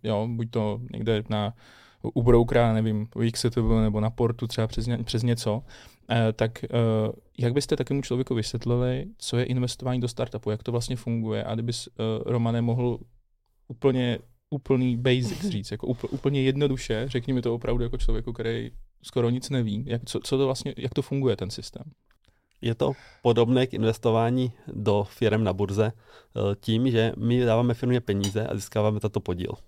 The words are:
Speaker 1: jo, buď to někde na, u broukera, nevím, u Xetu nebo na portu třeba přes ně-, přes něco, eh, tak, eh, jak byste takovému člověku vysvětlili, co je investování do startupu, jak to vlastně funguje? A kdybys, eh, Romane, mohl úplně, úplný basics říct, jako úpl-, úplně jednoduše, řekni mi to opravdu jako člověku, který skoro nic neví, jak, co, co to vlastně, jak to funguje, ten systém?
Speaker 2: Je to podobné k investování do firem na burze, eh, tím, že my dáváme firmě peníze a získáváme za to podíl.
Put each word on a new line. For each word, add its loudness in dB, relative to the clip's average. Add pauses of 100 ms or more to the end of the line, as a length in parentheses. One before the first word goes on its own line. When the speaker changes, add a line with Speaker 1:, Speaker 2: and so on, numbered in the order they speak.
Speaker 1:
jo, 0
buď -4
to -2 (120)
někde 0
na, -2 (480)
u -2
broukera, 6
nevím, 0
u 2
Xetu 2
nebo 2
na 2
portu -2
třeba -2
přes -4
ně-, -2
přes -2
něco, 0 (480)
eh, 4
tak, -2
eh, -10 (720)
jak 0
byste 0
takovému -2
člověku -2
vysvětlili, -2 (120)
co -4
je 2
investování -2
do -2
startupu, -4
jak -4
to -4
vlastně -2
funguje? -2
A -4
kdybys, -4
eh, -20 (340)
Romane, 0
mohl 0 (680)
úplně, 0 (320)
úplný 0
basics 0
říct, -6
jako -6
úpl-, -4
úplně 0
jednoduše, 0
řekni -2
mi 0
to 0
opravdu 0
jako -4
člověku, 2
který -4 (320)
skoro 0
nic -2
neví, 0
jak, -4
co, -4
co 0
to 4
vlastně, -2
jak -6
to 0
funguje, 0
ten -6
systém? -12 (800)
Speaker 2:
Je 0
to 0 (300)
podobné 4
k -10
investování 2 (140)
do 0
firem 2
na 2
burze, 0
eh, -12 (200)
tím, 2
že 2
my 2
dáváme 4
firmě 2
peníze -2
a -4
získáváme 0
za -2
to -2
podíl. -4 (180)